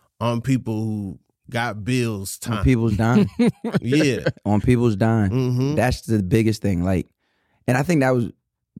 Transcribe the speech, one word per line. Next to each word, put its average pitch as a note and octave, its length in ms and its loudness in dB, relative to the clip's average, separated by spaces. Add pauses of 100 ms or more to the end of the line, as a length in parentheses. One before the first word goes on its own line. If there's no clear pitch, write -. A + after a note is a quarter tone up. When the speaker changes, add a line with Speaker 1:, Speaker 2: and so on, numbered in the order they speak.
(220)
Speaker 1:
on A#2+ 200 -2
people B2 340 -2
who G#2+ 440 -6 (300)
got A#2 340 -4
bills A2+ 640 -4
Speaker 2:
On A#2 120 -4
Speaker 1:
time. G2 60 -4
Speaker 2:
people's A#2 320 2
dying. A#2 420 2
Speaker 1:
<laughs> - 440 -2
Yeah. C3 440 0 (200)
Speaker 2:
On G#2 160 2
people's A#2+ 340 2
dying. A2 360 2
Speaker 1:
Mm-hmm. B2+ 440 0
Speaker 2:
That's A#2+ 260 0
the G#2+ 220 0
biggest G#2+ 380 2
thing. F2+ 220 0
Like, F#2 240 0 (600)
and B2 100 0
I C#3+ 60 0
think D#3+ 180 0
that C3 140 2
was, A#2+ 140 0 (500)